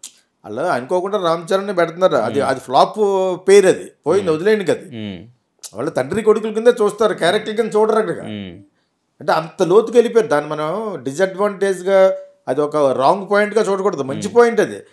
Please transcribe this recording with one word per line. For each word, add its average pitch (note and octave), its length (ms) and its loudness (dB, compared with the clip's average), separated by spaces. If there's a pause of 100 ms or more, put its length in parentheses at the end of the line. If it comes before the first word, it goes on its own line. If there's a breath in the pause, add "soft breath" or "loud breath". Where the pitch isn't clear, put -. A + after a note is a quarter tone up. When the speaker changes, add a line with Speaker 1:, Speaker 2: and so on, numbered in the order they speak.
(460 loud breath)
Speaker 1:
అలా C3+ 280 -4
అనుకోకుండా F3+ 440 -2
రామ్ E3+ 360 -2
చరణ్ G3 240 -2
పెడుతున్నారు. E3+ 380 2
అది, B2 240 0
Speaker 2:
మ్మ్. B2+ 100 0
Speaker 1:
అది C3 100 -2
ఫ్లాప్ F3 400 2 (500)
పేరు, G3 180 8
అది D3 240 0 (160)
పోయింది, F#3 240 0
Speaker 2:
మ్మ్. D#3 80 0
Speaker 1:
వదిలేయండి. G3 320 0
అది A#2+ 260 -6
Speaker 2:
మ్మ్. G2+ 300 -10 (460)
Speaker 1:
వాళ్ళు C3 180 -6
తండ్రి D3 300 -4
కొడుకుల G#3+ 320 0
కింద A3+ 140 0
చూస్తారు, G#3+ 460 0
క్యారెక్టర్ G#3 420 -2
కింద A3 200 -2
చూడరు G#3+ 200 2
అక్కడ. E3+ 280 -4
Speaker 2:
మ్మ్. G2+ 340 -12 (640)
Speaker 1:
అంటే D#3 100 -4
అంత D#3+ 320 -2
లోతుకి G#3+ 340 4
వెళ్ళిపోయారు. G#3+ 300 2
దాన్ని D3 220 0
మనం E3 540 -6
డిసడ్వాంటేజ్గా, F#3+ 1080 0 (340)
అది C3+ 140 -2
ఒక D3 140 -2
రాంగ్ D3 560 2
పాయింట్గా G#3 300 2
చూడకూడదు, F#3+ 420 -2
మంచి C#3+ 240 -6
Speaker 2:
మ్మ్. F#3+ 80 -4
Speaker 1:
పాయింట్ A#3 260 4
అది. A#2 140 -2 (180 soft breath)